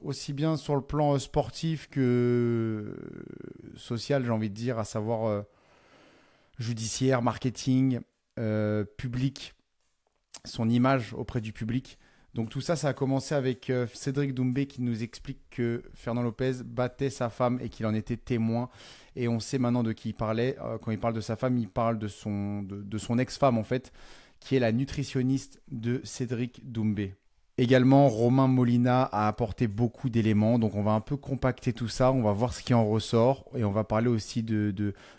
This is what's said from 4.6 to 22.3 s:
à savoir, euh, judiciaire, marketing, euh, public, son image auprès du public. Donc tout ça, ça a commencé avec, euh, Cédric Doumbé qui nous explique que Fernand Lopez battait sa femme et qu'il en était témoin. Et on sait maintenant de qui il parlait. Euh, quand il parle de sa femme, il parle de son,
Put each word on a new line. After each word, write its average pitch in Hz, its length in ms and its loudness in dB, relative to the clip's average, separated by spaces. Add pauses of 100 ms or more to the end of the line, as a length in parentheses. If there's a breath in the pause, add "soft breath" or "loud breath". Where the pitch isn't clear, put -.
à 107 60 -2
savoir, 110 420 -2
euh, 104 160 0 (1120 soft breath)
judiciaire, 120 640 -2
marketing, 127 800 0 (400)
euh, 107 460 0 (120)
public, 131 560 -4 (920)
son 113 220 -2
image 120 460 2
auprès 120 280 -6
du 110 120 -8
public. 113 460 -6 (340 soft breath)
Donc 110 160 -4
tout 135 120 -8
ça, 123 140 -2
ça 143 120 -2
a 131 60 0
commencé 135 420 -2
avec, 127 340 -2
euh, 127 240 0
Cédric 139 400 -2
Doumbé 127 320 0
qui 131 160 -10
nous 120 220 -2
explique - 360 -12 (120)
que 120 320 -2 (100)
Fernand 120 300 -4
Lopez 127 420 -2
battait 123 460 -4
sa 123 180 -4
femme 123 320 0
et 120 80 -8
qu'il - 160 -8
en 107 80 2
était 110 240 -2
témoin. 117 540 -2 (440 loud breath)
Et 120 120 -2
on 117 120 0
sait 131 200 -4
maintenant 120 240 2
de 113 80 0
qui 110 180 -6
il 107 40 -6
parlait. 113 460 -2
Euh, 113 200 -6
quand - 100 -8
il 107 100 -2
parle 117 140 0
de 113 80 -4
sa 110 140 -4
femme, 127 240 0
il 107 100 -4
parle 113 300 0
de 107 80 -6
son, 101 560 -6